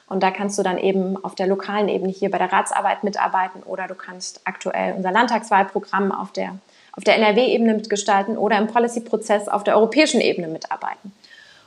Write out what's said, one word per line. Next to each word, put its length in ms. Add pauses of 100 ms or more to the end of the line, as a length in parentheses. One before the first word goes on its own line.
Und 180
da 80
kannst 260
du 60
dann 120
eben 480
auf 120
der 100
lokalen 420
Ebene 220
hier 220
bei 60
der 140
Ratsarbeit 520
mitarbeiten 580
oder 240
du 80
kannst 500
aktuell 500
unser 180
Landtagswahlprogramm 1000
auf 220
der, 260 (360)
auf 100
der 120
N-R-W-Ebene 580
mitgestalten 640
oder 220
im 80
Policy-Prozess 800
auf 160
der 140
europäischen 440
Ebene 280
mitarbeiten. 640 (540)